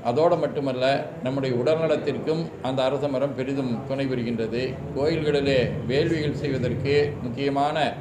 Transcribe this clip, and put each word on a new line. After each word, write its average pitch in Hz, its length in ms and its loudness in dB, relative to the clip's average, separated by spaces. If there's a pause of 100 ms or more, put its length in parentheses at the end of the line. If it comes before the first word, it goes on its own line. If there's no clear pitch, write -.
அதோடு 160 340 4
மட்டுமல்ல, 135 680 0 (180)
நம்முடைய 131 320 0
உடல்நலத்திற்கும் 151 880 0 (160)
அந்த 131 220 0
அரச 139 240 0
மரம் 135 280 0
பெரிதும் 131 520 -2
துணை 135 180 -2
புரிகின்றது. 120 680 -2 (220)
கோயில்களிலே 143 760 2 (160)
வேள்விகள் 151 480 0
செய்வதற்கு 139 800 0 (100)
முக்கியமான 139 760 0